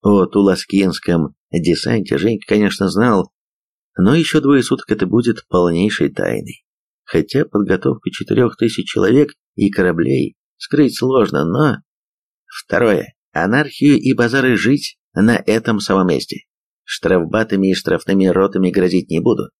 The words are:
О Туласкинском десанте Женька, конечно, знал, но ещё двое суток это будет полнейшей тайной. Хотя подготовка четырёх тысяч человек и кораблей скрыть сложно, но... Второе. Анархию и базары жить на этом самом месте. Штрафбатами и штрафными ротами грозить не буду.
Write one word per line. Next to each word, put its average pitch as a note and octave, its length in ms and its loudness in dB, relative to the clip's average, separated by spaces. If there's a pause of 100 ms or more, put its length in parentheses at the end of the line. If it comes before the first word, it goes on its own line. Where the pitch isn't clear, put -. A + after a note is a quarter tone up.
О G2+ 240 4
Туласкинском F#2 1080 0 (160)
десанте F2 640 -2
Женька, G#2 300 -2
конечно, G2+ 420 0
знал, G2+ 420 0 (680)
но G#2 180 4
ещё D#3 240 0
двое C3+ 240 4
суток - 280 -4
это G#2+ 140 0
будет A#2 440 0
полнейшей F2 600 0
тайной. - 540 -6 (400)
Хотя A2 400 -2
подготовка G2+ 680 -2
четырёх - 440 -2
тысяч - 320 -4
человек C3 460 2 (220)
и G2+ 140 0
кораблей F2+ 680 -2 (220)
скрыть C#3 400 0
сложно, A#2 460 0
но... A#2+ 340 0 (680)
Второе. - 680 -2 (180)
Анархию C3+ 680 0
и C3 160 0
базары B2 420 0
жить A#2 420 -2 (160)
на A2 220 2
этом A2 440 -2
самом F#2+ 280 0
месте. - 380 -4 (380)
Штрафбатами F#2+ 880 -2
и - 20 0
штрафными F#2+ 540 0
ротами F#2 440 0
грозить F2+ 380 0
не D#2+ 100 -2
буду. - 300 -2 (100)